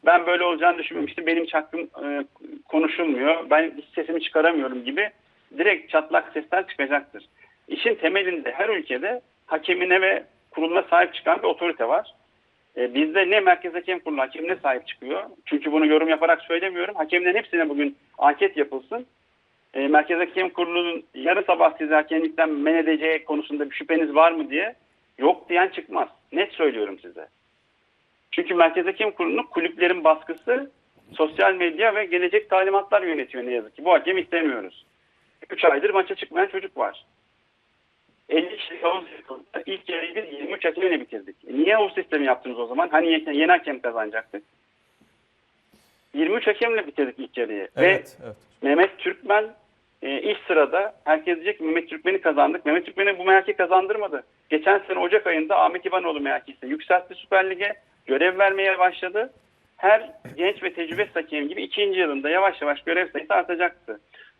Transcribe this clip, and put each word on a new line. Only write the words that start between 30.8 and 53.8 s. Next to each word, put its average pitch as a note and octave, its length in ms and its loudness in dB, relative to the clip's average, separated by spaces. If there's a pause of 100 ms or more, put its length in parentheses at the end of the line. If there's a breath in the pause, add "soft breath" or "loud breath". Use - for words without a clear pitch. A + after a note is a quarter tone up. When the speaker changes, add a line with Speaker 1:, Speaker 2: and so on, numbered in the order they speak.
Speaker 1:
sosyal F3 400 2
medya F3+ 420 0
ve G#3 100 -2
gelecek F3+ 440 0
talimatlar G3 520 2
yönetiyor C3+ 440 -6
ne B2+ 60 -4
yazık A2+ 240 -6
ki. D3 100 -12
"Bu F3+ 80 6
hakem F3 240 2
istemiyoruz." C#3+ 680 -4 (640)
Üç - 160 -4
aydır D4 240 4
maça - 260 -2
çıkmayan F4+ 320 -2
çocuk F#4+ 300 -10
var. G#2+ 280 -6 (1200)
Elli D#3+ 280 -2
kişi - 240 -12
havuz - 240 -2 (120)
yıkıldı. - 260 -18 (220)
İlk F#3 240 -10
yarıyı E3+ 260 -8
biz E3+ 180 -10
yirmi E3+ 200 -10
üç F#3 120 -8
hakemle E3+ 340 0
bitirdik. G2+ 360 -12 (120)
E, - 60 -12
niye E3+ 240 2
o G3+ 120 2
sistemi D3+ 360 -4
yaptınız B2 340 -2
o A#2+ 60 -4
zaman? D3+ 240 -2
Hani E3 220 2
yeni, D#3 260 0
yeni E3 140 4
hakem D3+ 280 0
kazanacaktık? A2 640 -6 (1700)
Yirmi G3 220 0
üç A#3+ 120 0
hakemle G#3+ 400 0
bitirdik C3+ 320 -4
ilk - 180 -12
yarıyı. G#2+ 300 -6 (100)
Speaker 2:
Evet, F#3 440 2
Speaker 1:
Ve B2 40 -18
Speaker 2:
evet. A2 100 -14 (260)
Speaker 1:
Mehmet D4+ 360 2
Türkmen, - 480 -2 (560)
e, C3+ 200 -6
ilk G3+ 160 -2 (100)
sırada. E3 480 2 (100)
Herkes D#3+ 300 2
diyecek F3+ 220 -6
ki, D#3+ 60 -8
"Mehmet E3 260 -2
Türkmen'i F#3 320 -2
kazandık." D3+ 440 2
Mehmet E3 200 0
Türkmen'i G3 340 -2
bu F3+ 40 -8
M F#3+ 100 6
H F#3+ 80 8
K G3+ 120 -4
kazandırmadı. F#3 680 0 (260)